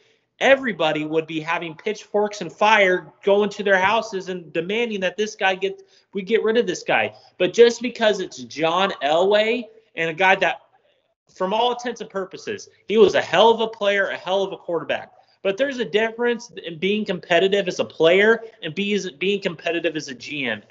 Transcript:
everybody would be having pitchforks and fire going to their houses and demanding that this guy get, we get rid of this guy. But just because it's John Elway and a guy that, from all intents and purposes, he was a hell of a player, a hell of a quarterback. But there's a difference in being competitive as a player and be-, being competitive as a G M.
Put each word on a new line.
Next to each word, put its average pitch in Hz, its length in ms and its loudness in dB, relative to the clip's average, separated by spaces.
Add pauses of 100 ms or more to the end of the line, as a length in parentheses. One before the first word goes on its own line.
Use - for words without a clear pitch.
(400)
everybody 175 640 2
would 156 220 -2
be 160 140 -6
having 165 340 -6
pitchforks 208 640 -4
and 165 120 -8
fire 190 600 4 (120)
going 202 260 4
to 202 120 -8
their 196 160 4
houses 190 500 -2
and 175 240 -10
demanding 202 480 -4
that 185 160 -4
this 214 180 -4
guy 190 200 0
get, 190 280 -6 (300)
we 196 100 -6
get 196 220 0
rid 220 120 0
of 240 100 2
this 180 160 -4
guy. 113 320 0 (240)
But 180 140 0
just 233 300 6
because 220 380 0
it's - 240 -10
John 165 480 -2 (100)
Elway 208 640 2 (320)
and 165 140 -2
a 160 40 -8
guy 185 220 4
that, 180 240 -2 (720)
from 185 180 -4
all 240 200 0
intents 240 280 -8
and - 80 -12
purposes, 151 600 -10 (180)
he 208 120 2
was 196 160 8
a 131 60 2
hell 196 300 4
of 220 100 0
a 226 80 -2
player, 202 400 -2
a 127 80 -6
hell 190 260 -2
of 185 100 -4
a 165 40 -8
quarterback. 131 560 -6 (300)
But 196 140 -2
there's 269 220 -2
a 233 60 -4
difference 226 640 -2
in 165 280 -14
being 202 260 -2
competitive 185 640 0
as 175 100 -4
a 127 60 -2
player 196 580 4 (200)
and 156 120 -10
be-, 202 260 -2 (180)
being 196 220 -2
competitive 170 540 -4
as 147 140 -8
a 135 60 -12
G 139 320 -10
M. 107 240 -4